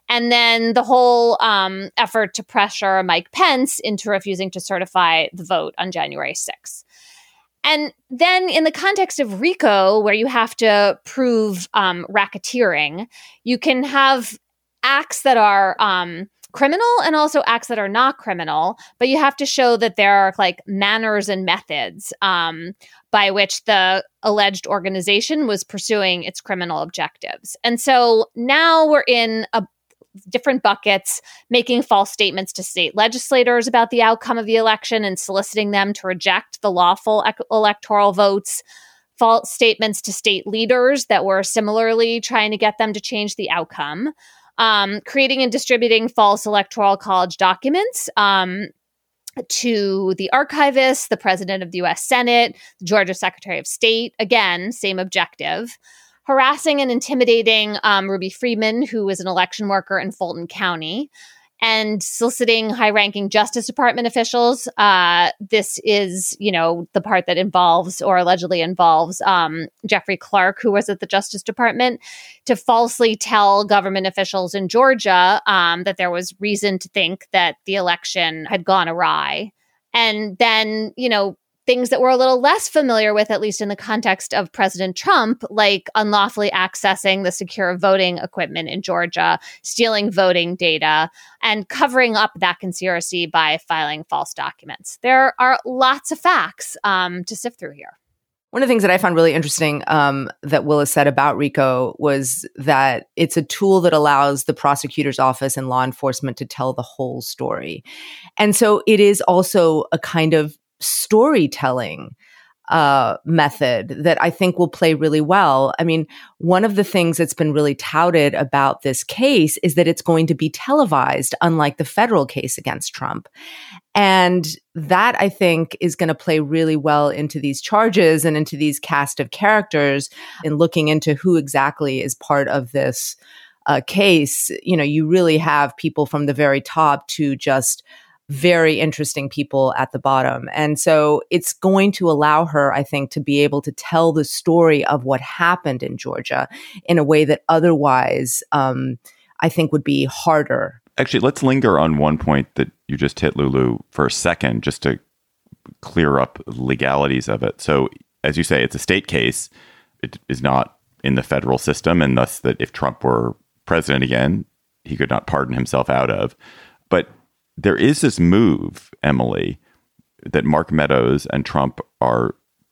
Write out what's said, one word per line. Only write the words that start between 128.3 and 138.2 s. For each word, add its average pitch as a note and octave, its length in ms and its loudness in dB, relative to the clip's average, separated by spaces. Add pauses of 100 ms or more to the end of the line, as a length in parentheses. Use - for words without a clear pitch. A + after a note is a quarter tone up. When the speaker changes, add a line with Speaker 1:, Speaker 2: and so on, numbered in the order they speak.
Speaker 2:
into D3+ 180 -4
these C#3+ 240 -2
cast C#3+ 400 -4
of C3 120 -4
characters D3+ 800 0 (320)
in D3+ 140 -2
looking D#3+ 320 2
into D3+ 260 2
who F3 220 2
exactly C#3 640 -2
is C3 100 -6
part C#3+ 360 -2
of B2+ 220 -4
this, C3+ 440 -4 (500)
uh, C3+ 220 2
case. F3+ 640 2 (100)
You F3 160 0
know, D3+ 60 0
you D3+ 240 0
really E3 320 4
have D3 360 0
people D3+ 300 -2
from D3 220 -4
the C#3+ 80 -2
very C#3 260 2
top C#3+ 460 0
to C#3+ 280 -4
just C3 460 -2 (480)